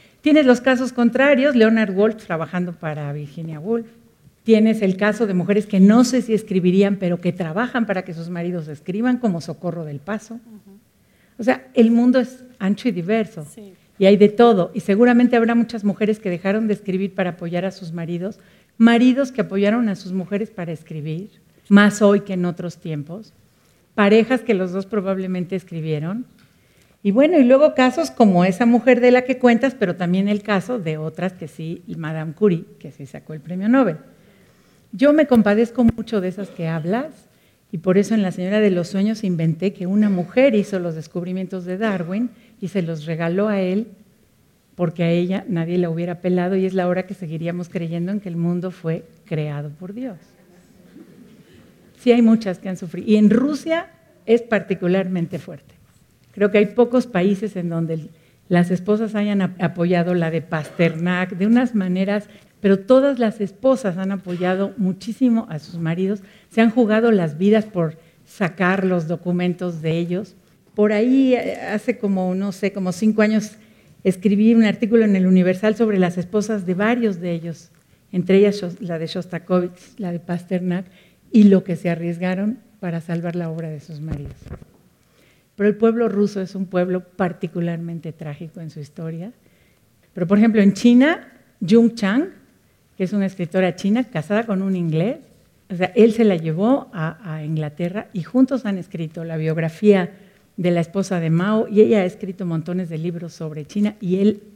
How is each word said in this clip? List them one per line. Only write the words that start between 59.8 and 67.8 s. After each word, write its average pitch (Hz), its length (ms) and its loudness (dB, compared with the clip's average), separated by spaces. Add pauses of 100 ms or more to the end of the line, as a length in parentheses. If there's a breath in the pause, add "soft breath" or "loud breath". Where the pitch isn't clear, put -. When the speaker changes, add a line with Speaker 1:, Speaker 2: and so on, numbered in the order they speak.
Speaker 1:
la 170 160 0
de 160 120 -4
Pasternak 170 960 -4
de 190 100 0
unas 240 280 2
maneras, 190 520 -2 (320 soft breath)
pero 196 200 2
todas 262 400 2
las 220 200 -2
esposas 214 580 -2
han 190 140 -6
apoyado 185 640 -4
muchísimo 226 760 -2
a 156 100 -8
sus 170 200 -14
maridos, 190 440 -4 (260 soft breath)
se - 100 -4
han 226 120 4
jugado 226 420 2
las 165 240 0
vidas 208 260 4
por 170 340 -4 (280 soft breath)